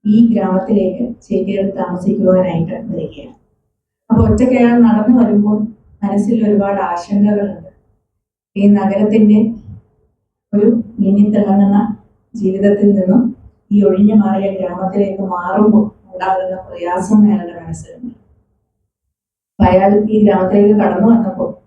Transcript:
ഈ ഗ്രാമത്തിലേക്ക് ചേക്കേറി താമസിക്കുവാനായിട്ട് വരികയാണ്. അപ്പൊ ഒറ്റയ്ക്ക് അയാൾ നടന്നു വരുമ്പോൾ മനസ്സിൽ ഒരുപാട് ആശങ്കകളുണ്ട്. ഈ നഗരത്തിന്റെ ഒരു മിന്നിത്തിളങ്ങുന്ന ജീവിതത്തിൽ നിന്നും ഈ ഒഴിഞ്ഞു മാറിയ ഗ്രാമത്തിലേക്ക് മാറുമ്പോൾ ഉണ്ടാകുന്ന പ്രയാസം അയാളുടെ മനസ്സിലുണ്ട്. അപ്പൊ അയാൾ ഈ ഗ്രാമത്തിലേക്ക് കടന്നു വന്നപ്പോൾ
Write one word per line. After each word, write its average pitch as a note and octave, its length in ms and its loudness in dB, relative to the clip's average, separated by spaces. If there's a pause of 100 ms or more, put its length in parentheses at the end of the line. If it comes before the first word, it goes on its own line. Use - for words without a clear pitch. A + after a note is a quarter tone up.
ഈ A3 280 4
ഗ്രാമത്തിലേക്ക് F#3+ 880 -2
ചേക്കേറി G3 480 -4
താമസിക്കുവാനായിട്ട് F#3 1000 -2
വരികയാണ്. - 640 -12 (760)
അപ്പൊ A3+ 160 2
ഒറ്റയ്ക്ക് B3+ 260 2
അയാൾ A#3+ 240 2
നടന്നു A#3 440 2
വരുമ്പോൾ G#3 400 0 (420)
മനസ്സിൽ G#3 460 -2
ഒരുപാട് G3 300 0
ആശങ്കകളുണ്ട്. G3 920 -4 (840)
ഈ G3+ 120 4
നഗരത്തിന്റെ G#3 840 2 (1000)
ഒരു G#3+ 260 2 (180)
മിന്നിത്തിളങ്ങുന്ന G3+ 960 2 (380)
ജീവിതത്തിൽ G3+ 600 0
നിന്നും F#3+ 420 0 (360)
ഈ G3+ 120 4
ഒഴിഞ്ഞു G3+ 300 2
മാറിയ G3 360 0
ഗ്രാമത്തിലേക്ക് F#3+ 720 -6
മാറുമ്പോൾ G#3 680 0 (240)
ഉണ്ടാകുന്ന F#3 460 -4
പ്രയാസം F#3+ 640 -2
അയാളുടെ E3+ 420 -4
മനസ്സിലുണ്ട്. A#3 480 -16
അപ്പൊ - 1500 -12
അയാൾ G3+ 460 2
ഈ G#3+ 140 2
ഗ്രാമത്തിലേക്ക് G3+ 560 2
കടന്നു G#3 280 0
വന്നപ്പോൾ - 460 0 (120)